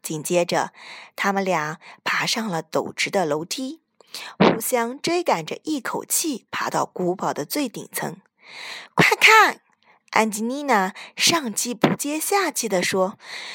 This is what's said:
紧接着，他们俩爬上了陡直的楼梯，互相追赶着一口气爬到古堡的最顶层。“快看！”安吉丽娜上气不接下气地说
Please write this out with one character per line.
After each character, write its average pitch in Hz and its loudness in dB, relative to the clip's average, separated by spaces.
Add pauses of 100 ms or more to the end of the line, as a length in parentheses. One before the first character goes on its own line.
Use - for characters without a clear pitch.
紧 156 -6
接 175 2
着， 160 -2 (440)
他 196 0
们 196 0
俩 160 -2 (240)
爬 - -2
上 226 -2
了 165 -2
陡 104 -2
直 - -4
的 185 2
楼 156 -2
梯， 262 -8 (580)
互 - 6
相 240 -2
追 349 0
赶 165 0
着 - -8
一 302 -2
口 - -6
气 - -2
爬 - -4
到 147 0
古 180 -2
堡 160 -2
的 151 -4
最 277 -2
顶 - -12
层。 165 -6 (760)
“快 - 6
看！” 427 6 (500)
安 220 4
吉 202 -6
丽 254 -4
娜 208 2 (220)
上 294 2
气 240 -4
不 - 2
接 294 -4
下 381 0
气 - -4
地 262 2
说 190 0 (380)